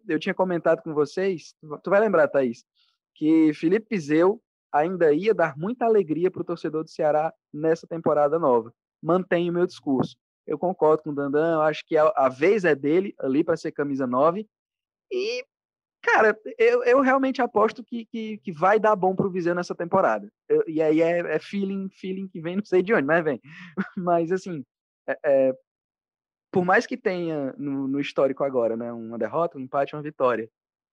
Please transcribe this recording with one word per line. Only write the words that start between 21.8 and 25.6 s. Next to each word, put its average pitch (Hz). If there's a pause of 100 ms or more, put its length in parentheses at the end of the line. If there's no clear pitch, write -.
feeling 190
que 190
vem, 170
não 202
sei 180
de 185
onde, 156
mas 165
vem. 147 (360)
<laughs> -
Mas, 175
assim, 180 (420)
é, 135
é, 135 (920)